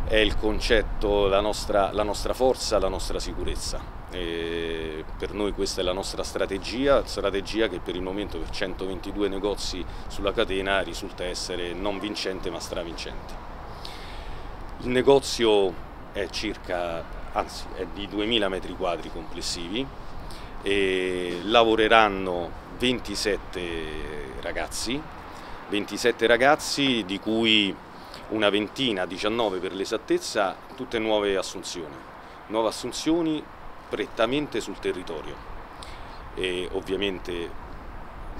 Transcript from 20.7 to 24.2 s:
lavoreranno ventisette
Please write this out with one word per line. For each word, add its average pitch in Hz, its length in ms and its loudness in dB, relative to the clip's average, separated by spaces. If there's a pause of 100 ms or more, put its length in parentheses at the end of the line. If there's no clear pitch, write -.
lavoreranno 107 1080 6 (280)
ventisette 82 1600 -2